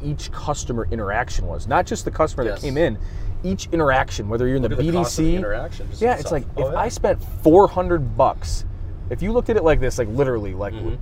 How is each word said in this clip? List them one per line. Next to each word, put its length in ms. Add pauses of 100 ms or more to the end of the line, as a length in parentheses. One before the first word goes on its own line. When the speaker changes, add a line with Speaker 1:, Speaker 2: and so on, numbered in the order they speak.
Speaker 1:
each 260
customer 640
interaction 560
was. 180
Not 180
just 200
the 80
customer 320
Speaker 2:
Yes. 160
Speaker 1:
that 40
came 140
in, 180 (460)
each 300
interaction, 560
whether 180
you're 80
in 80
Speaker 2:
Look 80
Speaker 1:
the 80
Speaker 2:
at 80
the 60
cost 260
of 60
the 0
Speaker 1:
B 60
D 20
C. 40
Speaker 2:
interaction, 540
just 100
Speaker 1:
Yeah, 140
Speaker 2:
itself. 60
Speaker 1:
it's 100
like, 140 (120)
Speaker 2:
Oh, 120
Speaker 1:
if 60
Speaker 2:
yeah. 40
Speaker 1:
I 100
spent 320 (220)
four 240
hundred 500
bucks, 480 (460)
if 100
you 120
looked 180
at 60
it 80
like 160
this, 180
like, 120
literally, 440
like, 200
Speaker 2:
Mm-hmm. 280